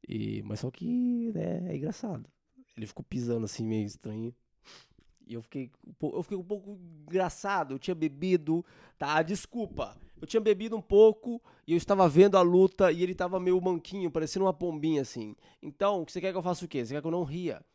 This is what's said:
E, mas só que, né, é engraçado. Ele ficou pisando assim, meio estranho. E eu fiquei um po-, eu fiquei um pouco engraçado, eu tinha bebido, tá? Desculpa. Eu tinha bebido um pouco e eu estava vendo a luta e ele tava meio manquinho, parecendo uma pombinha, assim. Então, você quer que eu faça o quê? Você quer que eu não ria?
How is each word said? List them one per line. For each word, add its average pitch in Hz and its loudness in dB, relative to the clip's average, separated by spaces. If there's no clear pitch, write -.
E, 107 -6
mas 104 -8
só 127 -6
que, 240 -4
né, 175 -6
é 151 -6
engraçado. 156 -8
Ele 107 -10
ficou - -16
pisando 117 -4
assim, 110 -6
meio 110 -2
estranho. 110 -12
E - -16
eu 117 -10
fiquei 131 -12
um - -20
po-, - -6
eu - -4
fiquei 202 -8
um 180 -8
pouco 196 -10
engraçado, 180 -2
eu 135 -8
tinha 185 -4
bebido, 160 0
tá? 151 0
Desculpa. 190 -6
Eu - -12
tinha 226 2
bebido 214 0
um 208 -4
pouco 220 6
e 151 -2
eu 170 4
estava 190 4
vendo 190 8
a 190 8
luta 180 6
e 170 0
ele 185 -2
tava 180 -2
meio 185 2
manquinho, 180 -4
parecendo 165 -2
uma 185 2
pombinha, 156 -2
assim. 110 -10
Então, 190 -2
você - -12
quer 185 -4
que 180 -4
eu 175 -6
faça 175 -4
o - -12
quê? 127 -4
Você 117 -10
quer 147 -6
que 151 -6
eu 165 -2
não 175 -2
ria? 151 -8